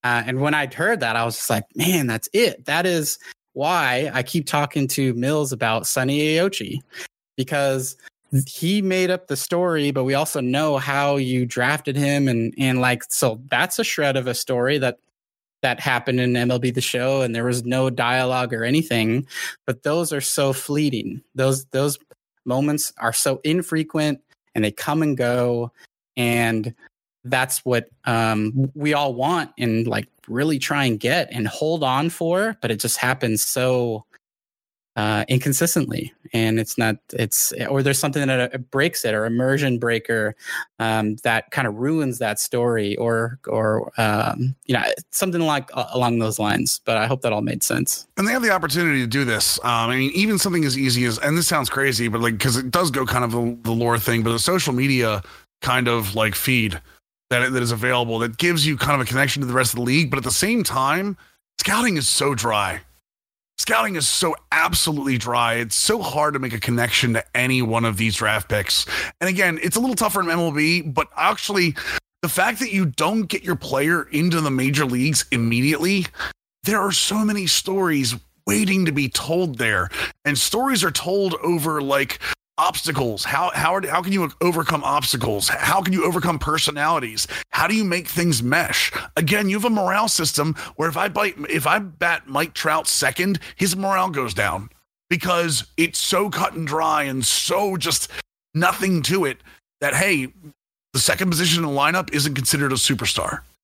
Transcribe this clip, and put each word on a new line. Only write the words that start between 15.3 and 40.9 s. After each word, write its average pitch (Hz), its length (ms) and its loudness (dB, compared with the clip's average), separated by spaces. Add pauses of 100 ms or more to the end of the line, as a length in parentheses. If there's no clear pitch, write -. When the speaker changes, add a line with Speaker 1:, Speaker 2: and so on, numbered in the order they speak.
Speaker 1:
that 123 160 0
happened 123 400 0
in 123 180 2
M 123 140 2
L 123 80 0
B 123 100 0
The 123 100 -2
Show, 131 440 0
and 117 100 -2
there 117 100 -2
was 120 220 -2
no 131 240 2
dialogue 127 640 0
or 113 100 -4
anything, 120 600 2 (400)
but 127 160 -4
those 156 320 0
are 143 80 -2
so 135 320 0
fleeting. 135 680 -2 (100)
Those, 131 380 0
those 143 260 0 (480)
moments 147 540 -2
are 117 140 -2
so 135 300 0
infrequent, 156 800 0 (320)
and 110 100 0
they 104 80 2
come 156 300 -2
and 151 160 2
go. 120 540 0 (440)
And 117 600 0 (480)
that's 131 420 -2
what, 120 240 0 (160)
um, 117 680 2
we 151 180 0
all 143 220 2
want 151 420 0
and, 117 300 0
like, 107 200 -2 (200)
really 139 320 0
try 143 260 0
and 113 140 2
get 143 320 0
and 113 160 -4
hold 156 360 -2
on 139 280 2
for, 190 500 -2
but 117 80 -2
it 104 100 -2
just - 180 -2
happens 123 440 0
so 123 640 0 (920)
uh, 107 300 2
inconsistently, 131 840 0 (220)
and 113 260 2
it's - 180 -4
not, 113 200 0 (160)
it's, - 400 -2 (160)
or 139 120 2
there's 139 160 2
something 143 300 0
that, 127 260 0
uh, 135 40 -6
breaks 135 480 -2
it, 110 80 2
or 107 120 0
immersion 127 540 2
breaker, 113 560 0 (440)
um, 110 440 0